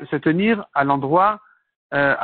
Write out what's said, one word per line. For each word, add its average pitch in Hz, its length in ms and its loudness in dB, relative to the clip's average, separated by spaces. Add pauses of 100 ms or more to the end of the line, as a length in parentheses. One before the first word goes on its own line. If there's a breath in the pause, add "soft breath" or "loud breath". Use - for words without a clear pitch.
(120)
se 156 60 -4
tenir 196 560 0
à 143 100 0
l'endroit, 147 560 0 (540 soft breath)
euh, 143 300 0